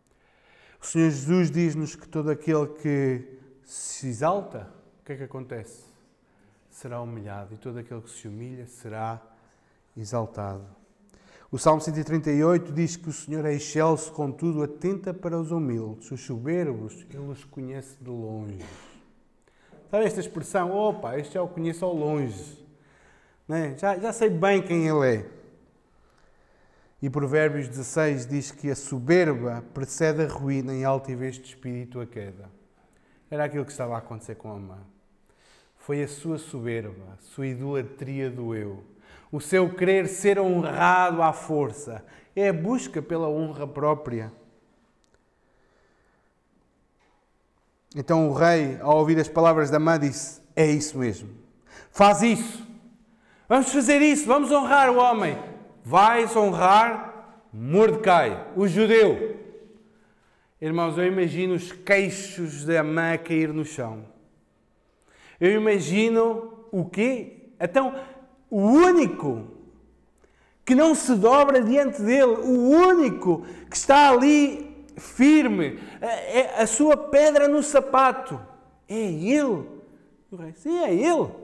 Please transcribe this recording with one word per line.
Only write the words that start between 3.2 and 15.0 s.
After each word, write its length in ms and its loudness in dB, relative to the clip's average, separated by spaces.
se 400 -14
exalta, 640 -6
o 40 -20
que 80 -14
é 40 -16
que 60 -14
acontece? 600 -16
Será 320 -14
humilhado, 540 -14
e 20 -18
todo 220 -14
aquele 200 -16
que 120 -20
se 160 -18
humilha 400 -14
será 520 -12
exaltado. 720 -8
O 80 -10
Salmo 240 2
cento 160 -8
e 60 -6
trinta 260 -4
e 140 2
oito 280 0
diz 240 -4
que 140 -14
o 20 -8
Senhor 320 -10
é 120 -2
excelso, 560 -2
contudo, 500 -4
atenta 540 -6